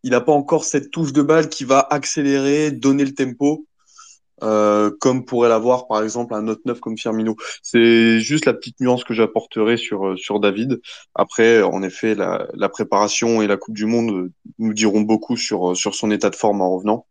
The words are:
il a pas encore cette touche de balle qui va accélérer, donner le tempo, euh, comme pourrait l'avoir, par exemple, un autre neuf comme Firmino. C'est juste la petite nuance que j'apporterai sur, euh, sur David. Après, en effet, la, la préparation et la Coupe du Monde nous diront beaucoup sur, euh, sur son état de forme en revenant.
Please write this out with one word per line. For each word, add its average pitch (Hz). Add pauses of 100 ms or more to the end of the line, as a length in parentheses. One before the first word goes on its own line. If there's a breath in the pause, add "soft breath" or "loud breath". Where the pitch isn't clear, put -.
il -
a 123
pas 156
encore 143
cette 139
touche 151
de 147
balle 156
qui 156
va 135
accélérer, 143
donner 139
le 135
tempo, 139 (800 soft breath)
euh, 107
comme 131
pourrait 120
l'avoir, 120
par 107
exemple, 117
un 107
autre 107
neuf 120
comme 110
Firmino. 110 (240 loud breath)
C'est 113
juste 147
la 127
petite -
nuance 123
que -
j'apporterai 110
sur, 98
euh, 95
sur 104
David. 107 (340 loud breath)
Après, 113
en 92
effet, 104
la, 92
la 101
préparation 110
et 104
la 101
Coupe 110
du 104
Monde 107 (280)
nous 113
diront 107
beaucoup 110
sur, 90
euh, 90
sur 98
son 107
état 101
de 95
forme 101
en 92
revenant. 107